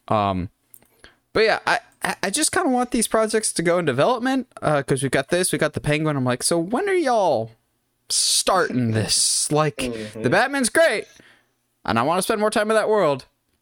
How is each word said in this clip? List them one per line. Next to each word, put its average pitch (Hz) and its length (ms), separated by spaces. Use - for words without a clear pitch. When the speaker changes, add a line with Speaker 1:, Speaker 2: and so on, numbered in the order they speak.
Speaker 1:
Um, 101 420
but 214 120
yeah, 190 220
I, 165 120
I, 185 220
I 196 60
just - 220
kinda - 160
want 247 220
these 233 180
projects 220 460
to 180 80
go 175 160
in 175 80
development, 233 640
uh, 147 220
'cause 135 200
we've 135 80
got 135 200
this, 180 220
we 160 60
got 151 140
the - 80
Penguin. 151 380
I'm 127 80
like, 123 160
"So 170 160
when 240 320
are - 20
y'all 196 600
starting 127 800
this?" - 600
Speaker 2:
<laughs> - 0
Speaker 1:
Like, 151 260
Speaker 2:
Mm-hmm. 110 440
Speaker 1:
the - 60
Batman's 254 400
great, 285 380
and 107 120
I 117 40
wanna 165 180
spend 226 200
more 214 100
time 214 200
in 220 40
that 214 160
world. 160 340